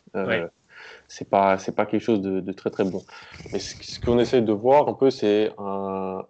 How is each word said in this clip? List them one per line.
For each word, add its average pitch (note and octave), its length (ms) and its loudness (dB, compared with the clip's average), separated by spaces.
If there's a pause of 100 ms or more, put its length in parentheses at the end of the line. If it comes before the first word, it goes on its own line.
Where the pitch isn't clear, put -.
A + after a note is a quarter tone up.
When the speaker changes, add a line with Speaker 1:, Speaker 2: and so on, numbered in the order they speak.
(160)
Speaker 1:
Euh, G2 100 -4
Speaker 2:
Ouais. F2+ 220 -2 (600)
Speaker 1:
c'est - 220 -14
pas, G2 300 4
c'est - 160 -8
pas G#2 100 0
quelque G#2+ 160 -2
chose A2 200 2
de, F#2+ 180 -2
de F#2 120 -8
très, - 200 -6
très G#2+ 120 -2
bon. F#2+ 200 -4 (480)
Mais C3+ 80 -6
ce, - 240 -12
ce - 160 -14
qu'on A#2+ 180 0
essaie A#2+ 240 4
de A2 120 2
voir B2+ 340 4
un A2 60 -2
peu, C3+ 180 4
c'est G#2+ 480 2
un, G2 720 -6